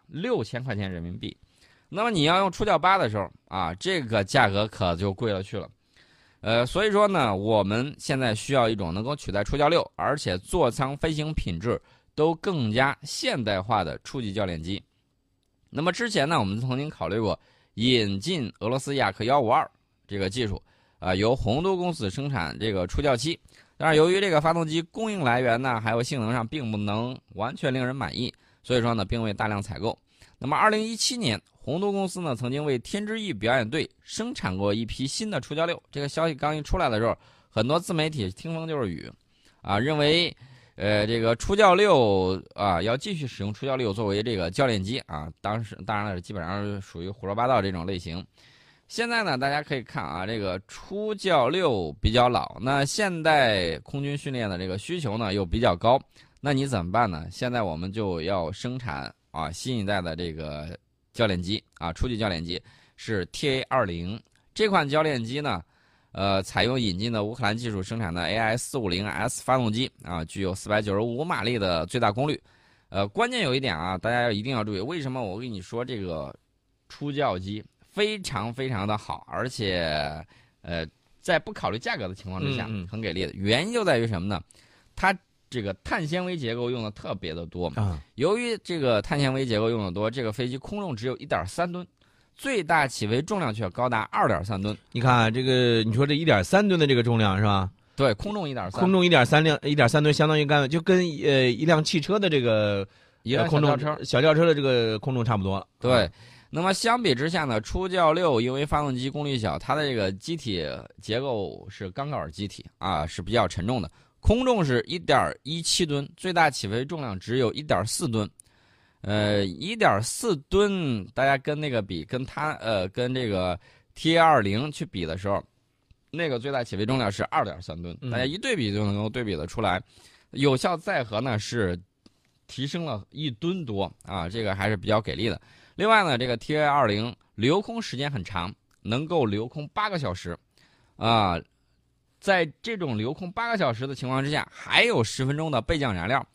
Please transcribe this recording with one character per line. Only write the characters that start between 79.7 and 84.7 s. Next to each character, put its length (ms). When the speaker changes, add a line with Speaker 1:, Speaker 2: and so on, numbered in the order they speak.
Speaker 1:
呃， 240
在 180
不 120
考 180
虑 100
价 160
格 140
的 60
情 140
况 140
之 120
下， 120
Speaker 2:
嗯， 160
嗯。 60
Speaker 1:
很 100
给 140
力 120
的 80
原 320
因 80
就 120
在 120
于 100
什 140
么 60
呢？ 140